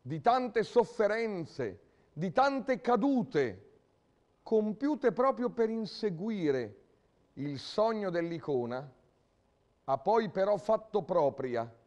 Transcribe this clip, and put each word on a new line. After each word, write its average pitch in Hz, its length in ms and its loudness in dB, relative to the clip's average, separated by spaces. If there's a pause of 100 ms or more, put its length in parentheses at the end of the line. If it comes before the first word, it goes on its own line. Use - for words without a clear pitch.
di 143 200 -8
tante 233 420 2
sofferenze, 202 1160 -2 (320)
di 170 180 -4
tante 269 500 2
cadute, 202 840 2 (840)
compiute 220 640 0
proprio 247 380 0
per 220 180 0
inseguire 185 1080 -2 (580)
il 139 240 -8
sogno 214 500 -2
dell'icona, 147 840 -4 (960)
ha 135 140 0
poi 220 320 2
però 196 260 2
fatto 220 460 0
propria 131 680 0 (160)